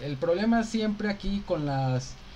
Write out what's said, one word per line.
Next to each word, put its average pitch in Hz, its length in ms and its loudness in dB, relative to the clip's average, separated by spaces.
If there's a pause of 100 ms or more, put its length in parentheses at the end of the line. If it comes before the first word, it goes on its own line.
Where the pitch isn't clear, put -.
el 143 140 -4
problema 202 480 4
siempre 214 460 0
aquí 202 360 -2
con 156 200 0
las, 131 480 0 (220)